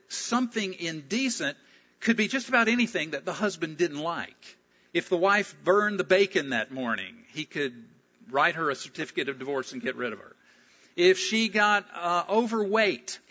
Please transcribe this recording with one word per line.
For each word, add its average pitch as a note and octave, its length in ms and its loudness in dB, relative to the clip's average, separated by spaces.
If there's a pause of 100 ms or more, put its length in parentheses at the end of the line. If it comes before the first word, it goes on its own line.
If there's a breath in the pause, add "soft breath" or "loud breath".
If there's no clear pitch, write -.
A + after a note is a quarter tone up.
something A#3 640 -4
indecent E3 840 -4 (420 soft breath)
could A3+ 160 2
be A3 140 2
just C4 180 -4
about A#3 220 4
anything G3 420 0
that C#3 140 -6
the F3 80 -4
husband E3 440 -4
didn't D3+ 220 0
like. D#3 580 -8 (360 soft breath)
If F3 160 -2
the F3+ 80 2
wife G3 360 4 (120)
burned G3+ 340 4
the E3+ 60 -2
bacon F#3 460 4
that A2 200 -2
morning, A2+ 640 -6
he D#3 100 -8
could C#3+ 300 -6 (560)
write D#3 260 2
her D#3+ 140 -2
a C3+ 60 0
certificate D3+ 540 -8
of B2 100 -6
divorce C3 320 -4
and B2+ 100 -10
get B2 140 -4
rid A#2 180 -6
of G2 60 -14
her. - 160 -20 (640 soft breath)
If F3+ 220 6
she A3 280 0
got, G#3 460 2
uh, F3 340 0
overweight, G#3+ 920 0 (120)